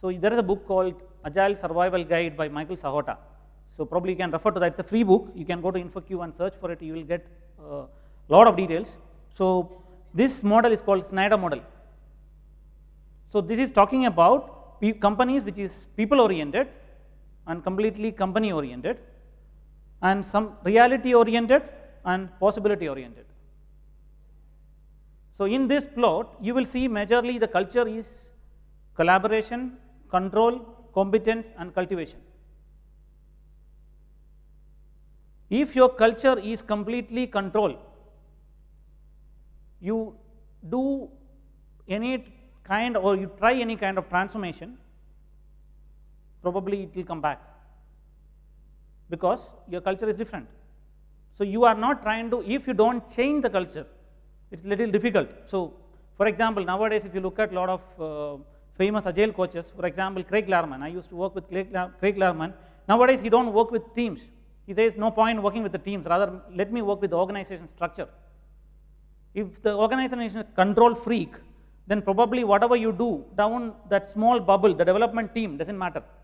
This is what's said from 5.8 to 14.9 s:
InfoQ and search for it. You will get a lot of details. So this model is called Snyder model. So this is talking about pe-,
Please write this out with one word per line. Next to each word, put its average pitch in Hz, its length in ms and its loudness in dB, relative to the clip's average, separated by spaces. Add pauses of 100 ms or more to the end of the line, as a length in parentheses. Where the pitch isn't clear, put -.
InfoQ 175 400 -10
and 165 140 -12
search 185 180 -4
for 175 160 -10
it. 170 100 -10
You 160 120 -10
will 160 100 -10
get 170 240 -8 (320)
a 143 280 -12 (420)
lot 190 180 10
of 202 100 6
details. 175 400 -4 (380)
So 185 480 -2 (320)
this 254 300 0
model 226 260 6
is 214 100 0
called 190 240 0
Snyder 196 320 0
model. 165 240 -4 (1700)
So 208 140 0
this 214 180 -4
is 262 140 -2
talking 247 340 4
about 185 760 2
pe-, 214 120 2